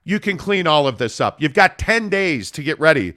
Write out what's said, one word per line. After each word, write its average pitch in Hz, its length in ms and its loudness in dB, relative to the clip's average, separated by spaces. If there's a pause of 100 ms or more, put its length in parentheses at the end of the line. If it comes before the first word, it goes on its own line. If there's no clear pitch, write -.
you 196 140 -2
can 196 200 -4
clean 190 280 -2
all 151 220 4
of 117 80 -2
this 117 240 -6
up. 113 220 -2
You've 147 100 -2
got 190 240 4
ten 220 320 -2
days 175 440 -2
to 151 100 -10
get 147 180 -4
ready 143 360 2